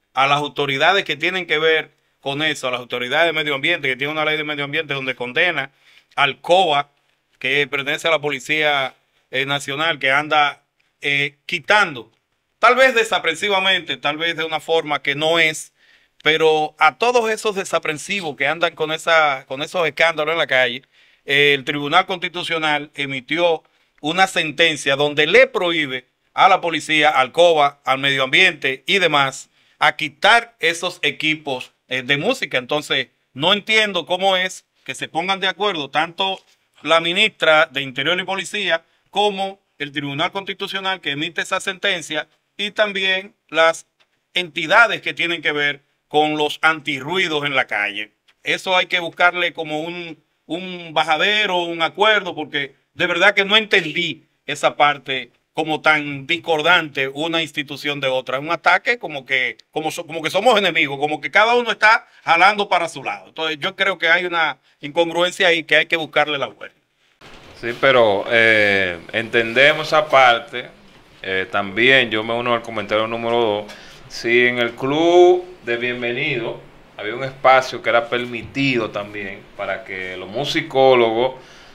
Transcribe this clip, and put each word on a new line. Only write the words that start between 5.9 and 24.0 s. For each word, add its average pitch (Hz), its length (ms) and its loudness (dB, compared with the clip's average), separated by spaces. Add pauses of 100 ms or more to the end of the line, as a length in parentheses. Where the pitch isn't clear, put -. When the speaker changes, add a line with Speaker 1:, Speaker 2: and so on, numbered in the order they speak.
Speaker 1:
al 139 260 0
coba, 160 480 2 (500)
que 139 280 -2
pertenece 139 420 -4
a - 20 2
la 151 80 4
Policía, 147 760 -2 (380)
eh, 135 140 -2
Nacional, 143 540 -4
que 135 120 0
anda, 147 520 0 (380)
eh, 143 440 -2
quitando, 175 640 0 (460)
tal 240 180 4
vez 262 180 4
desaprensivamente, 190 1000 0
tal 147 220 -4
vez 165 180 -4
de 160 80 -6
una 156 160 -4
forma 151 420 -2
que 139 140 -4
no 160 240 2
es, 156 320 -2 (520)
pero 156 540 2
a 156 200 4
todos 233 320 2
esos 214 260 -4
desaprensivos 165 800 -6
que 135 120 -2
andan 165 280 -2
con 156 160 -4
esa, 156 560 0
con 135 140 -10
esos 160 260 -2
escándalos 156 460 0
en 170 60 0
la 147 80 0
calle, 127 340 2 (440)
eh, 143 280 4
el 135 100 -2
Tribunal 147 420 0
Constitucional 165 920 -4
emitió 147 680 -2 (380)